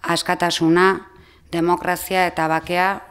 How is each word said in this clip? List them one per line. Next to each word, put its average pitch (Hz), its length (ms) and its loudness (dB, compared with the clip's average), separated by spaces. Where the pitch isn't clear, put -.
askatasuna, 175 1120 0
demokrazia 175 760 0
eta 165 220 -2
bakea 175 400 0